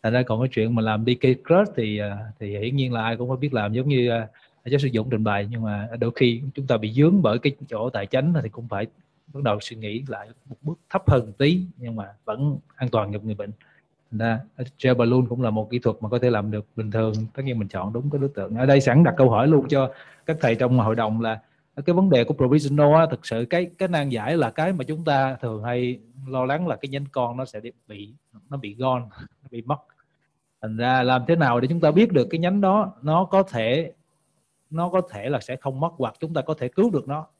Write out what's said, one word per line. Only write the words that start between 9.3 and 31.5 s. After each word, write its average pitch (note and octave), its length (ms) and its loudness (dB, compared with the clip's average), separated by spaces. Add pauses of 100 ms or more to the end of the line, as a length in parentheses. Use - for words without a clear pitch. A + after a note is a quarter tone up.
bắt C#3 100 -10
đầu B2 180 0
suy - 160 -14
nghĩ A2 320 -8
lại G#2 200 -12 (180)
một C3 160 -18
bước D3+ 160 -8 (120)
thấp - 200 0
hơn B2 160 2
một G#2+ 120 -14
tí, F3 260 2 (120)
nhưng A#2 200 -10
mà G2+ 120 -10 (160)
vẫn C3 340 -4 (180)
an B2+ 120 -4
toàn G#2 240 0
cho G#2+ 100 -6
người A2 120 -6
bệnh. G#2 160 -10 (600)
Thành A2 80 -6
ra, A2+ 220 0 (160)
à, B2+ 80 -8 (180)
gel B2+ 120 4
balloon B2 340 4
cũng B2 140 -4
là A#2 80 2
một A2 200 -4
kỹ B2 80 -2
thuật A2+ 220 0
mà A2 80 -6
có A#2+ 100 0
thể B2 120 2
làm G#2+ 200 0
được G#2+ 160 -6 (100)
bình G#2+ 140 -6
thường. A2 240 0 (200)
Tất C3+ 100 -8
nhiên B2 140 -4
mình G2 100 -4
chọn G2 240 -8
đúng C3 180 -4
cái D3 80 -4
đối C#3 120 -2
tượng. G2+ 260 -8
Ở B2+ 100 2
đây C#3 140 8
sẵn C3+ 240 8
đặt C3 120 4
câu B2+ 140 6
hỏi A2+ 180 4
luôn D3 200 4
cho C3+ 240 0 (340)
các D#3+ 140 -2
thầy A#2 140 2
trong B2 240 2
hội A2 180 2
đồng A2+ 240 -2
là A2 200 -4 (440)
cái F3 100 2
vấn F#3+ 160 4
đề A#2+ 140 6
của D3 100 -2
provisional C#3+ 600 4
á, D#3+ 160 6
thực - 160 -8
sự A#2 240 -4
cái, F3 280 0
cái F#3+ 100 -2
nan D3 200 0
giải B2 280 -2
là B2+ 140 2
cái E3 220 -2
mà D3+ 120 -4
chúng D#3 200 -6
ta C3+ 320 2
thường A2 280 -6
hay B2 340 -2 (280)
lo C3 180 -2
lắng D#3 240 -2
là B2 80 -2
cái C#3+ 120 -12
nhánh C#3 240 -6
con B2 240 -2
nó C3 80 -6
sẽ A2 160 -12 (280)
bị, G#2 260 -16 (360)
nó C#3 60 -8
bị G#2+ 180 -10
gone, B2+ 280 -2 (180)
nó - 300 -20
bị A#2 120 -12
mất. C3 160 -4 (840)
Thành A2 140 -8
ra B2+ 260 2
làm B2+ 260 2
thế E3 80 4
nào B2 240 2